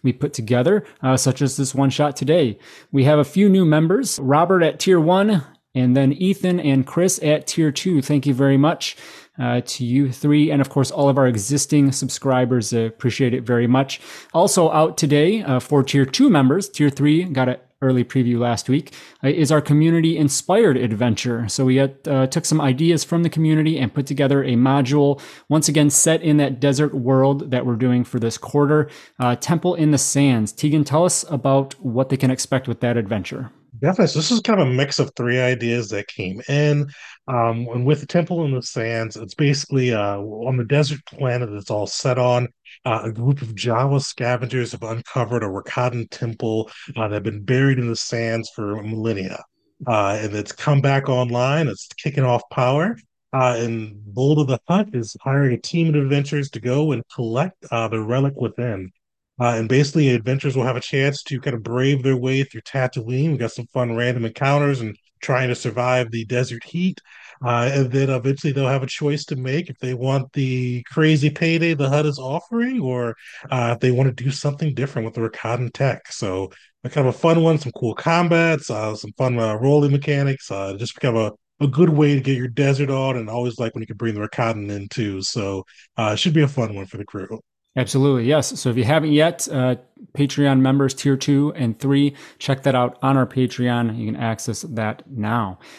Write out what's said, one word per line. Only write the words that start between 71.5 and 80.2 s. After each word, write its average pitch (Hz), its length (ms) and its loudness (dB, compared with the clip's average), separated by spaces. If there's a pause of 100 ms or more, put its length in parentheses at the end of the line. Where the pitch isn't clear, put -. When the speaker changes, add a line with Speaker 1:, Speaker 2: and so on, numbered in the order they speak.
Speaker 2:
the 143 120 0
Hutt 147 200 2
is 143 120 -4
offering, 233 640 -4
or, 123 340 -4 (360)
uh, 120 240 0
if 113 60 -6
they 127 100 4
want 131 180 2
to 123 160 -6
do 135 60 0
something 143 420 -4
different 127 320 -4
with 110 100 -8
the 123 60 -6
Rakatan 117 540 -4
tech. - 360 -4
So 95 400 -6 (340)
a - 40 -8
kind 139 180 0
of 123 80 0
a - 40 -12
fun 165 240 4
one, 160 160 2
some 127 140 -8
cool 113 220 -4
combats, 165 760 0
uh, 107 260 -4
some 107 220 -14
fun, 123 200 0
uh, 110 180 0
rolling 143 360 4
mechanics, 139 580 -2